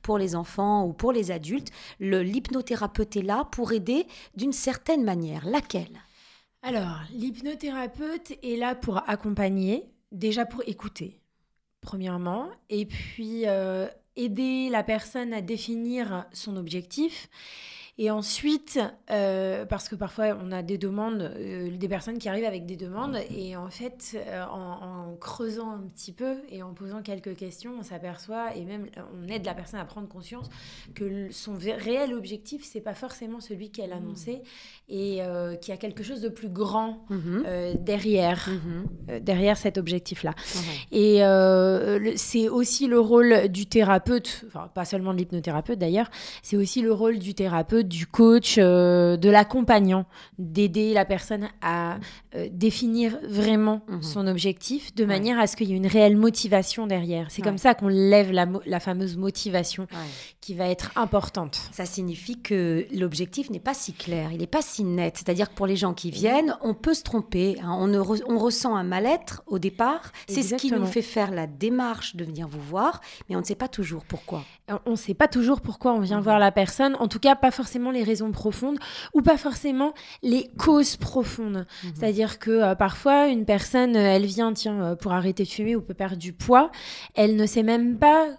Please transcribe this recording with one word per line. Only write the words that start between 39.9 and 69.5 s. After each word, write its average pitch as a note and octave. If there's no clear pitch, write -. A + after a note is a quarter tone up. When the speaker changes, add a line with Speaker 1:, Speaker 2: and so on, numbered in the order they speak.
Speaker 1:
Ouais. F3+
Speaker 2:
Et, G#3
euh, F#3+
le, G#3
c'est A3+
aussi B3
le A#3+
rôle A3+
du F#3+
thérapeute, G#3+
enfin E3+
pas F#3
seulement F#3+
de F3+
l'hypnothérapeute F3
d'ailleurs, F3+
c'est -
aussi G3+
le A3+
rôle A3
du F#3+
thérapeute, F#3+
du E3+
coach, A3+
euh, F3+
de F3
l'accompagnant, G#3
d'aider G3+
la G3
personne G3+
à, E3+
euh, F3
définir A3+
vraiment G#3+
Speaker 1:
Mhm. F3+
Speaker 2:
son D#3+
objectif F#3+
de A3+
Speaker 1:
Ouais. G#3
Speaker 2:
manière G3+
à A3
ce -
qu'il G#3+
y F#3+
ait -
une F#3+
réelle G#3
motivation G#3+
derrière. E3+
C'est G3
Speaker 1:
Ouais. F#3
Speaker 2:
comme G3
ça B3
qu'on G3+
lève G3
la F3+
mo-, F#3
la F3+
fameuse F3+
motivation F#3+
Speaker 1:
Ouais. F3+
Speaker 2:
qui G3
va F3+
être F3+
importante. G3
Speaker 1:
Ça F#3
signifie F3+
que E3+
l'objectif F3+
n'est F#3
pas C4
si -
clair, E3
il E3
n'est E3+
pas D4+
si -
net. F3
C'est-à-dire F#3
que -
pour G3
les F#3+
gens F3+
qui F3
Speaker 2:
Oui. D#3+
Speaker 1:
viennent, B3+
on A3+
peut D#4
se -
tromper, G3
hein. F3
On F#3+
ne G3+
re-, G#3
on A#3
ressent A#3+
un F#3+
mal-être G#3
au F#3+